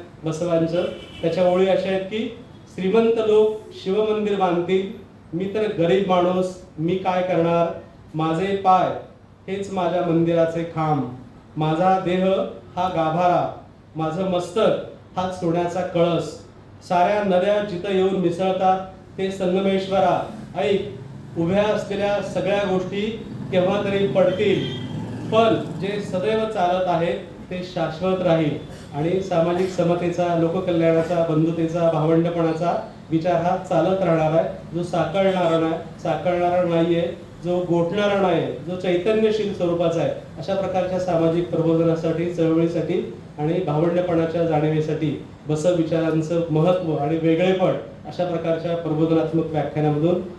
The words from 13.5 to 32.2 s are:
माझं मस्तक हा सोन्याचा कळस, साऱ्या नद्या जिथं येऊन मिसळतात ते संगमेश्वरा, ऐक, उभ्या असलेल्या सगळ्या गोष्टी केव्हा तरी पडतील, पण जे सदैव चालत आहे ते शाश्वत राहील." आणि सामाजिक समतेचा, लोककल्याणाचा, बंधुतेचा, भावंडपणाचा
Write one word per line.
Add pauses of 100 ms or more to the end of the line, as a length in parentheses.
माझं
मस्तक (460)
हा
सोन्याचा
कळस, (640)
साऱ्या
नद्या
जिथं
येऊन
मिसळतात (400)
ते
संगमेश्वरा, (320)
ऐक, (440)
उभ्या
असलेल्या
सगळ्या
गोष्टी (280)
केव्हा
तरी
पडतील, (680)
पण (260)
जे
सदैव (140)
चालत
आहे (380)
ते
शाश्वत
राहील." (360)
आणि
सामाजिक
समतेचा,
लोककल्याणाचा,
बंधुतेचा,
भावंडपणाचा (360)